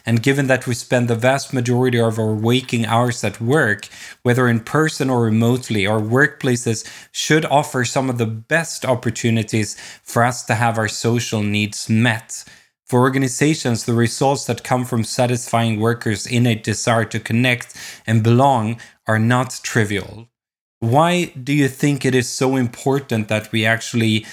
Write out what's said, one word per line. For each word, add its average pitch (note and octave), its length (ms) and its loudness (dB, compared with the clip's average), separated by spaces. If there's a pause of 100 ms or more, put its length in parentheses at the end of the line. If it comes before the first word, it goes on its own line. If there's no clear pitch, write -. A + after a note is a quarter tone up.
and A#2 180 0
given C#3 240 2
that B2+ 180 2
we B2 80 -2
spend B2 360 0
the A#2 60 2
vast B2+ 380 0
majority B2 460 0
of A2+ 180 0
our A2 160 0
waking A#2 520 0
hours A#2 400 0
at G2+ 160 -4
work, A#2 480 0 (340)
whether B2 240 4
in A#2 140 2
person D3+ 480 0
or A#2+ 140 2
remotely, A2+ 600 2
our A2 140 2
workplaces A#2+ 880 0 (240)
should D#3 340 0
offer C3+ 380 0
some C3 260 -2
of A#2+ 80 -2
the A#2 80 2
best A2+ 600 -4
opportunities A2+ 880 0 (280)
for A#2 200 0
us A#2+ 220 -2
to A#2 100 0
have A2+ 220 0
our A2 100 0
social A#2 560 -2
needs G#2 460 -2
met. A2+ 560 0 (400)
For B2 160 2
organizations, C3+ 840 0
the A#2+ 100 -2
results B2 520 0
that - 180 -6
come B2 220 -2
from A#2+ 180 -2
satisfying A#2 800 -2
workers' A2+ 460 -2
innate A#2+ 360 0
desire A2+ 420 0
to A2+ 140 -6
connect A#2+ 560 -2 (320)
and A2+ 160 4
belong A#2 560 4 (260)
are A2 140 2
not B2 440 0
trivial. G#2 680 -2 (520)
Why E3 440 2
do C3 260 -8
you C#3+ 160 4
think C#3 380 -2
it B2+ 100 2
is B2 140 0
so B2+ 260 0
important B2 720 -2
that G#2+ 240 -4
we A2 140 0
actually A2 680 0